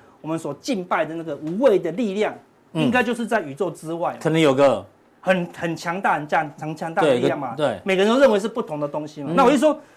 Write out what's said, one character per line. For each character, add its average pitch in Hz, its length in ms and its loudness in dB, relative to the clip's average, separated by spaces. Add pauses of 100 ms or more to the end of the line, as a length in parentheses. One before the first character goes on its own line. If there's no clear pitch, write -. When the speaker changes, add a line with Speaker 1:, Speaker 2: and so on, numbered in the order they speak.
(200)
Speaker 1:
我 - 80 -12
们 160 100 -2
所 151 180 -8
敬 202 280 -4
拜 180 220 -2
的 156 100 -8
那 165 80 -8
个 160 140 -8
无 160 240 -6
畏 220 180 6
的 165 140 -2
力 202 220 -2
量， 202 180 0 (400)
Speaker 2:
嗯。 160 100 0
Speaker 1:
应 - 80 2
该 247 100 4
就 240 140 -2
是 233 100 -4
在 214 140 0
宇 143 140 -8
宙 175 180 -4
之 160 220 -10
外 165 180 -2
嘛。 120 100 -12
Speaker 2:
可 165 80 0
能 156 80 2
有 151 160 6
个 127 320 4 (360)
Speaker 1:
很， 180 260 0 (100)
很 170 160 -4
强 175 280 -6
大、 196 140 2
很 151 120 -6
强、 156 320 0
很 156 160 -8
强 165 180 -8
大 190 80 0
的 151 120 4
力 123 80 2
量 135 180 0
嘛。 127 160 -8
Speaker 2:
对， 147 120 0
对。 101 180 -4
Speaker 1:
每 190 100 0
个 190 80 4
人 220 100 4
都 262 60 4
认 277 100 8
为 214 80 2
是 196 80 -2
不 233 160 -6
同 156 160 -8
的 147 80 -4
东 151 220 -8
西 147 160 -14
嘛。 143 80 -8
Speaker 2:
嗯。 170 60 -2
Speaker 1:
那 269 80 4
我 240 40 6
就 285 80 4
说， 294 220 2 (180)